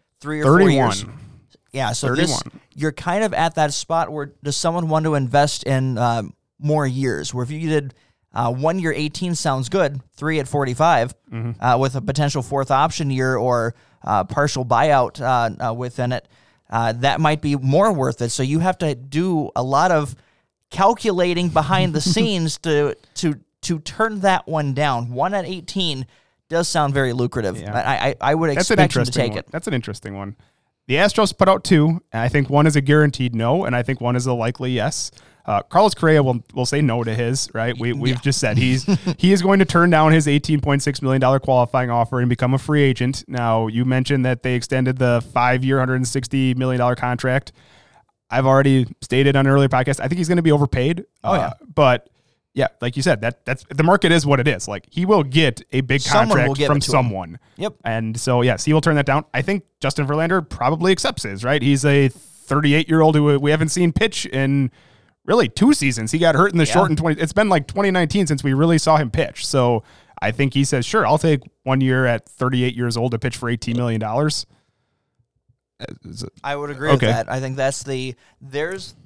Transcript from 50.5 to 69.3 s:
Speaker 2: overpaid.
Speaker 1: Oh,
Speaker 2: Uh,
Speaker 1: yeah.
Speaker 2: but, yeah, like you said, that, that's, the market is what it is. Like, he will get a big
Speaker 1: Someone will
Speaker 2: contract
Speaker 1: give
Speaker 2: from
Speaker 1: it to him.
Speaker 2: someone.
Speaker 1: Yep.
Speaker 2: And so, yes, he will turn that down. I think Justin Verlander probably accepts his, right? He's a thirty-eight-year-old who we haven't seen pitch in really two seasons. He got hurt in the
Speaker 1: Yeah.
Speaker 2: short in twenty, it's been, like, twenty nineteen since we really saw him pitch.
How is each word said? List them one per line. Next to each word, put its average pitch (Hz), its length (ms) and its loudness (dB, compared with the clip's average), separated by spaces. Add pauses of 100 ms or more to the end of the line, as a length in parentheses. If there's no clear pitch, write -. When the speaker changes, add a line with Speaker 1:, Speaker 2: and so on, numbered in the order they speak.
Speaker 2:
overpaid. 143 540 0 (180)
Speaker 1:
Oh, 190 100 0
Speaker 2:
Uh, 190 40 2
Speaker 1:
yeah. - 160 -4 (200)
Speaker 2:
but, 127 380 2 (420)
yeah, 131 140 0 (120)
like 123 160 -6
you 139 60 -4
said, 127 200 0
that, 117 220 -6
that's, - 280 -8
the 143 100 -2
market 170 300 4
is 165 120 4
what 143 160 2
it 127 80 0
is. 110 200 -4
Like, 101 240 -10
he 170 160 -4
will 190 160 4
get 139 480 0
a 131 100 0
big 135 200 0
Speaker 1:
Someone 143 260 2
will 214 80 2
Speaker 2:
contract 135 240 2
Speaker 1:
give 147 80 2
Speaker 2:
from 143 100 2
Speaker 1:
it 139 40 0
to - 100 -4
him. - 0 -
Speaker 2:
someone. 95 480 -2 (180)
Speaker 1:
Yep. 208 160 -6 (100)
Speaker 2:
And 113 360 -4
so, 123 240 2
yes, 120 220 0
he 151 80 2
will 156 80 4
turn 151 160 2
that 143 100 0
down. 143 260 0
I 127 80 -2
think 190 220 -2 (160)
Justin 139 260 -2
Verlander 165 420 -2
probably 160 440 0
accepts - 320 -2
his, 98 200 -10
right? 139 160 0
He's 139 260 2
a 143 240 4
thirty-eight-year-old 156 1040 2
who 147 240 4
we 143 100 0
haven't 156 200 2
seen 175 240 0
pitch - 340 -2
in 135 420 0 (560)
really 208 240 2
two 254 240 4
seasons. 117 380 -2
He 160 80 0
got 165 160 4
hurt 190 160 4
in 170 60 0
the 160 80 6
Speaker 1:
Yeah. 113 80 -2
Speaker 2:
short 180 160 4
in 156 60 2
twenty, 156 260 -2
it's 160 120 -4
been, 208 160 2
like, 160 180 0
twenty 196 240 0
nineteen 185 360 0
since 139 160 -2
we 139 100 0
really 160 240 4
saw 156 200 4
him 135 140 -2
pitch. - 340 -4